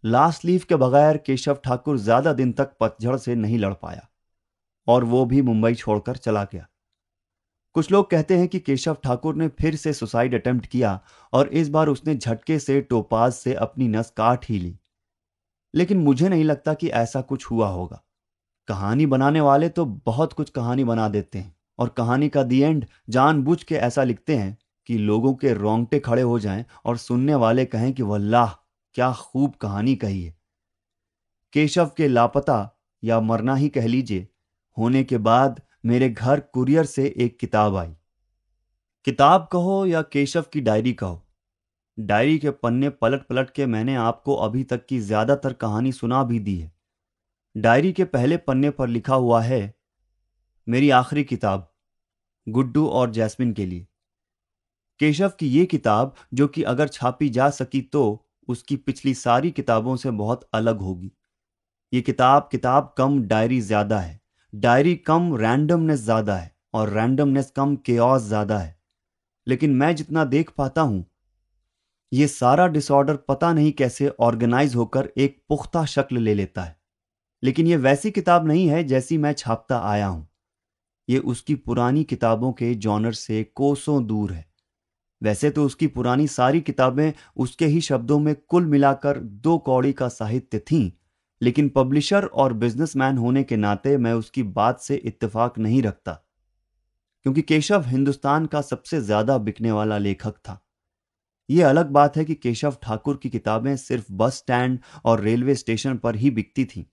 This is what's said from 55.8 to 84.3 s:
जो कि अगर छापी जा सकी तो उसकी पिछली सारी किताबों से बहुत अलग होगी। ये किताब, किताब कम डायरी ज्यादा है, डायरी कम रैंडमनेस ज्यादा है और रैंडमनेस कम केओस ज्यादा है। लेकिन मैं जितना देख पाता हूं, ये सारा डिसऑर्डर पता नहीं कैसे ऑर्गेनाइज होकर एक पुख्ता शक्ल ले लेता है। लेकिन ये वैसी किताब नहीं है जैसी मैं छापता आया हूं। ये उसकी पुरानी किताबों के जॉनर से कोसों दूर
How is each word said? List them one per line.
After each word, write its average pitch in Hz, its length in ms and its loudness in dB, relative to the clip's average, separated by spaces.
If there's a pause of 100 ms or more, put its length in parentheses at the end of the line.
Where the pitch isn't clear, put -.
जो 139 140 2
कि 147 160 -4
अगर 127 240 0
छापी 131 420 -4
जा 127 200 2
सकी 135 320 -4
तो 127 380 -2 (280)
उसकी 127 280 -6
पिछली 135 380 -4
सारी 127 380 0
किताबों 120 440 -2
से 123 160 -6
बहुत 110 420 -4
अलग 110 260 0
होगी। 92 320 -8 (840)
ये 123 80 0
किताब, 135 500 2
किताब 131 460 0
कम 135 240 2
डायरी 113 400 0
ज्यादा 104 380 -2
है, 82 220 -10 (340)
डायरी 127 400 4
कम 165 400 0
रैंडमनेस 151 640 2
ज्यादा 107 360 0
है 85 200 -12 (180)
और 110 160 0
रैंडमनेस 135 640 0
कम 139 200 0
केओस 123 460 2
ज्यादा 104 380 -2
है। 80 200 -10 (680)
लेकिन 131 280 2
मैं 151 200 2
जितना 151 300 -2
देख 143 320 0
पाता 139 240 -2
हूं, 104 220 0 (1080)
ये 143 140 2
सारा 143 400 2
डिसऑर्डर 143 480 2
पता 170 380 -2
नहीं 151 180 4
कैसे 139 380 -2
ऑर्गेनाइज 120 680 0
होकर 120 420 -2
एक 139 320 -2
पुख्ता 156 360 -2
शक्ल 131 320 -2
ले 110 160 2
लेता 95 300 -4
है। 80 160 -16 (640)
लेकिन 135 240 2
ये 170 100 4
वैसी 139 340 0
किताब 175 360 2
नहीं 165 200 4
है 160 160 2
जैसी 131 340 0
मैं 147 160 0
छापता 120 460 -4
आया 104 280 -2
हूं। 80 180 -6 (840)
ये 127 100 2
उसकी 127 360 -4
पुरानी 123 480 0
किताबों 117 500 -2
के 120 220 -2
जॉनर 107 380 -2
से 110 300 -6
कोसों 139 640 -2
दूर 104 280 -4